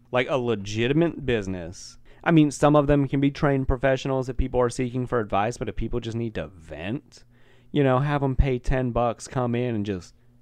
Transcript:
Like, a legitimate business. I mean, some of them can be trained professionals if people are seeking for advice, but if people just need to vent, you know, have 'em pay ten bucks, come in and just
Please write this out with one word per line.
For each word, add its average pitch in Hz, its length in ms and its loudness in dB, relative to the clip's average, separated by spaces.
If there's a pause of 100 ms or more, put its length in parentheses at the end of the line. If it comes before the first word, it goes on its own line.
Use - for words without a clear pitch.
(120)
Like, 127 180 0
a 143 80 0
legitimate 120 880 0
business. 95 720 -4 (260)
I 170 80 2
mean, 151 200 8
some 147 240 4
of 143 120 4
them 143 200 4
can 139 120 -2
be 139 120 2
trained 139 360 0
professionals 131 640 0
if 123 80 -8
people 123 220 0
are 123 100 2
seeking 127 380 -4
for 123 120 0
advice, 104 380 -2
but 110 120 -6
if - 60 -8
people 117 240 -2
just 113 180 -6
need 117 180 -6
to 85 120 -6
vent, 82 760 -10 (480)
you 147 120 2
know, 131 160 4
have 147 240 0
'em 131 120 0
pay 131 240 2
ten 131 320 0
bucks, 120 360 -2
come 123 280 -2
in 120 200 -2
and 104 100 -4
just 95 280 -8 (280)